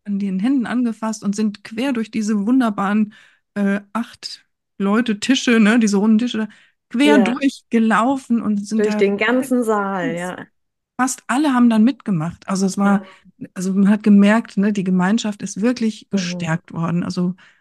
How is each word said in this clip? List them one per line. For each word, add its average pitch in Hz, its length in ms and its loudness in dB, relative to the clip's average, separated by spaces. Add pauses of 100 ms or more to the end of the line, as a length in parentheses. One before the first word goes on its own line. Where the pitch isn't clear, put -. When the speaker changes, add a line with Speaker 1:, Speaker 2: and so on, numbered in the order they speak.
Speaker 1:
an 202 160 -6
den 196 180 -4
Händen 247 280 0
angefasst 220 580 -4
und 202 100 -2
sind 208 300 -4
quer 247 280 -4
durch 226 200 -6
diese 208 340 -2
wunderbaren, 214 680 0 (420)
äh, 202 260 0 (120)
acht - 540 -10 (320)
Leute 214 400 0
Tische, 247 400 2
ne, 226 220 4
diese 202 160 2
runden 214 220 4
Tische 240 200 -4
da, 214 100 -4 (420)
quer 285 280 4
Speaker 2:
Ja. 226 60 6
Speaker 1:
durchgelaufen 233 1160 0
und 202 220 -4
sind 214 140 -4
Speaker 2:
Durch 214 120 0
Speaker 1:
da 214 80 -2
Speaker 2:
den 202 180 0
ganzen 247 480 -2
Saal, 196 500 -4
ja. 180 320 -10 (520)
Speaker 1:
Fast 254 280 -4
alle 277 260 0
haben 247 160 4
dann 220 160 4
mitgemacht. 175 640 -4
Also 190 180 -2
es 190 120 -4
war, 202 240 2 (360)
Speaker 2:
Ja. - 160 -14
Speaker 1:
also 190 200 -4
man 190 160 4
hat 208 120 2
gemerkt, 208 540 4
ne, 202 160 0
die 202 120 -2
Gemeinschaft 190 580 0
ist 190 180 -10
wirklich 226 460 -2
Speaker 2:
Mhm. - 40 -18
Speaker 1:
gestärkt 175 600 -4
worden. 170 300 -2
Also 180 320 -4 (260)